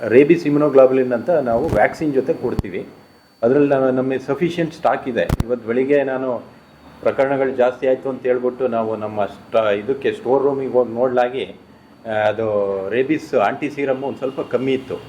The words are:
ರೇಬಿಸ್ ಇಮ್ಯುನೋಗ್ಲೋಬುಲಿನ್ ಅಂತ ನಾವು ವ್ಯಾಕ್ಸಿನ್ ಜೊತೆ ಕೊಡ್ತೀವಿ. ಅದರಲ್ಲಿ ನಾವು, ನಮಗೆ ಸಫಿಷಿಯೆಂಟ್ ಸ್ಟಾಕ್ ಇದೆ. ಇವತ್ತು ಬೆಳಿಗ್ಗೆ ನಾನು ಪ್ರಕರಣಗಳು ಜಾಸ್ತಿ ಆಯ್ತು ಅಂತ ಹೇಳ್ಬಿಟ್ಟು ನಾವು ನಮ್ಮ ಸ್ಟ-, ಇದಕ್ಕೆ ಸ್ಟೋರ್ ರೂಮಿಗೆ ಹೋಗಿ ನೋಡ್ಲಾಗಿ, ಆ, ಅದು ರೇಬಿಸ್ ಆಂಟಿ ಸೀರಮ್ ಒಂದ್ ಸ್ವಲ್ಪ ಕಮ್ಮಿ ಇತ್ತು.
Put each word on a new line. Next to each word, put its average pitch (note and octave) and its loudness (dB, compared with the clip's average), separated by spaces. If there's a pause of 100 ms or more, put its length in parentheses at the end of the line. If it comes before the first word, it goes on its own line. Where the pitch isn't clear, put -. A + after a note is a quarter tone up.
ರೇಬಿಸ್ C#3 6
ಇಮ್ಯುನೋಗ್ಲೋಬುಲಿನ್ C3 4
ಅಂತ A2+ -2
ನಾವು C3+ 0
ವ್ಯಾಕ್ಸಿನ್ C#3 0
ಜೊತೆ C3 0
ಕೊಡ್ತೀವಿ. A2 -6 (560)
ಅದರಲ್ಲಿ C#3 4
ನಾವು, C3 2
ನಮಗೆ C3 -2
ಸಫಿಷಿಯೆಂಟ್ D#3 -4
ಸ್ಟಾಕ್ C3 -2
ಇದೆ. A2+ 0
ಇವತ್ತು A2+ -2
ಬೆಳಿಗ್ಗೆ C3+ 2
ನಾನು C3 -6 (480)
ಪ್ರಕರಣಗಳು C3+ 0
ಜಾಸ್ತಿ B2+ 0
ಆಯ್ತು C3 0
ಅಂತ C3 -8
ಹೇಳ್ಬಿಟ್ಟು B2 -2
ನಾವು A2+ -2
ನಮ್ಮ G#2+ -4
ಸ್ಟ-, G#2+ -2
ಇದಕ್ಕೆ A2 -2
ಸ್ಟೋರ್ B2+ 0
ರೂಮಿಗೆ C3+ -2
ಹೋಗಿ A#2 2
ನೋಡ್ಲಾಗಿ, B2 -2 (460)
ಆ, G#2+ 0
ಅದು G#2+ -2 (420)
ರೇಬಿಸ್ C3 -2
ಆಂಟಿ C3 0
ಸೀರಮ್ C3+ -4
ಒಂದ್ B2 -6
ಸ್ವಲ್ಪ C3+ -6
ಕಮ್ಮಿ C3 -2
ಇತ್ತು. B2+ -4 (140)